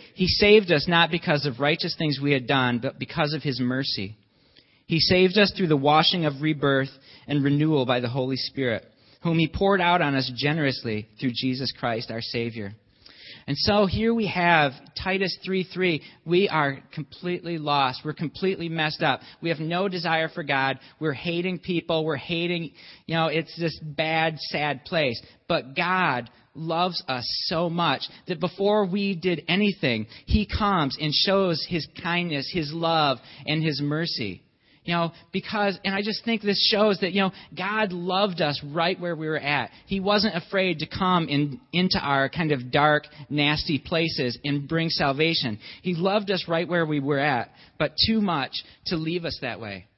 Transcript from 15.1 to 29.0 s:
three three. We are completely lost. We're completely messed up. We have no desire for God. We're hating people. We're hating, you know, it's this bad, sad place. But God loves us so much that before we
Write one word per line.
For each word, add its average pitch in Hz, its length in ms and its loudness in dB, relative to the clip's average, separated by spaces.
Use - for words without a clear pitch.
three 185 280 0
three. 175 280 0
We 175 240 4
are 143 300 0
completely 170 640 -8
lost. 143 460 0
We're 151 100 -6
completely 170 540 -4
messed 160 340 -2
up. 139 200 2
We 165 80 -2
have 156 100 -2
no 170 280 -2
desire 165 420 -2
for 170 140 -8
God. 135 360 0
We're 151 140 -2
hating 175 460 -4
people. 165 440 -2
We're 156 140 -2
hating, 170 540 -4
you 165 100 -4
know, 165 120 2
it's 160 300 -4
this 165 240 -4
bad, 160 580 -2
sad 147 460 -4
place. 143 360 -2
But 135 280 -2
God 170 540 0
loves 165 520 -2
us 123 180 -4
so 170 240 -2
much 165 320 0
that 175 140 -6
before 202 440 2
we 196 300 -2